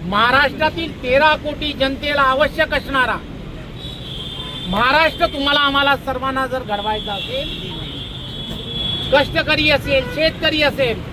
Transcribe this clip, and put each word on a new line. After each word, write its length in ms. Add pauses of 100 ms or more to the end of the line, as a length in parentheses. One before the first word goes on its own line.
महाराष्ट्रातील 960
तेरा 340
कोटी 360
जनतेला 500
आवश्यक 520
असणारा 420 (1500)
महाराष्ट्र 580
तुम्हाला 340
आम्हाला 360
सर्वांना 500
जर 160
घडवायचा 500
असेल, 360 (1600)
कष्टकरी 580
असेल, 340 (100)
शेतकरी 480
असेल 380 (120)